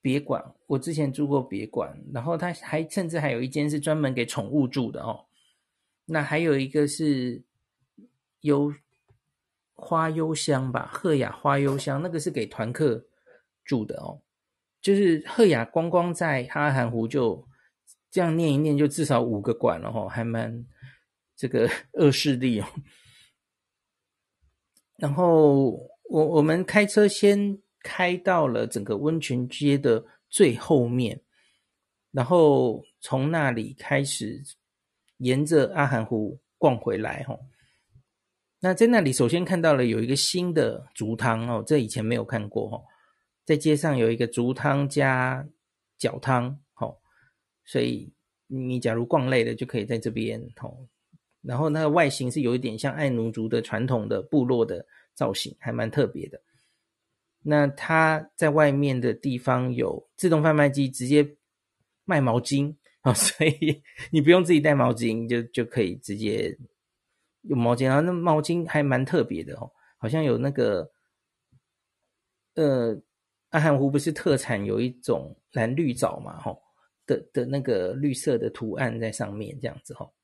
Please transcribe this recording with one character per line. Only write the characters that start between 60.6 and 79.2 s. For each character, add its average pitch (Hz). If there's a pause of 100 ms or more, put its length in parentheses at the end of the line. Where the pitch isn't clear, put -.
机， 139
直 127
接 147 (720)
卖 165
毛 123
巾 143 (260)
哦， 127
<laughs> -
所 -
以 156 (300)
你 160
不 143
用 180
自 175
己 147
带 151
毛 123
巾， 113
就， 120
就 117
可 117
以 90
直 -
接 107 (840)
用 143
毛 117
巾。 127
然 131
后 147
那 180
毛 170
巾 170
还 151
蛮 135
特 143
别 82
的 -
哦， - (260)
好 113
像 156
有 120
那 135
个， 107 (1600)
呃， 127 (480)
阿 -
寒 151
湖 139
不 143
是 151
特 147
产 104
有 101
一 123
种 82 (180)
蓝 120
绿 151
藻 -
嘛， -
吼， - (460)
的， 131 (140)
的 123
那 139
个 101
绿 139
色 127
的 110
图 110
案 113
在 110
上 101